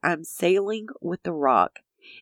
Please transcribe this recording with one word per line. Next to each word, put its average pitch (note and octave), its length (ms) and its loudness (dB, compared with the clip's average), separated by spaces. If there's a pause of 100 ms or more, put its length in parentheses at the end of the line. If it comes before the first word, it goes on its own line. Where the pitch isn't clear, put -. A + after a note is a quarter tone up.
I'm E3 220 -2
sailing G3+ 640 -2 (120)
with E3+ 240 -6
the F3 80 -4
rock, C3 480 2 (420)